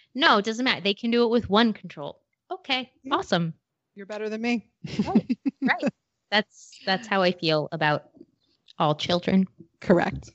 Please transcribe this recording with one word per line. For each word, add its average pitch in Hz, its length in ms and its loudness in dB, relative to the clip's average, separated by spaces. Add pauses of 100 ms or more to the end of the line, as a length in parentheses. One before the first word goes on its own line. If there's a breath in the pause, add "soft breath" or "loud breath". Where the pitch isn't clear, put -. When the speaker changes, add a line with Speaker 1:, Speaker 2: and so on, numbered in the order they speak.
(160 soft breath)
Speaker 1:
No, 269 240 4
it 196 60 -2
doesn't 226 200 -4
matter. 208 160 0
They 196 140 0
can 233 160 -4
do 240 120 4
it 233 60 2
with 226 200 0
one 214 240 4
control. - 460 -14 (320)
Okay, 262 400 -6 (120)
Speaker 2:
Yeah. 269 120 -8
Speaker 1:
awesome. 170 380 -2 (420)
Speaker 2:
You're 202 120 -16
better 208 220 -8
than 220 120 -8
me. 233 280 -4 (360)
Speaker 1:
Right, 302 320 0 (120)
Speaker 2:
<laughs> - 120 -8
Speaker 1:
right. 294 220 -2 (480)
That's, - 540 -4
that's 190 220 -2
how 196 140 0
I 180 100 4
feel 156 400 0
about 151 380 0 (680)
all 151 160 2
children. 185 500 0 (340)
Speaker 2:
Correct. - 560 2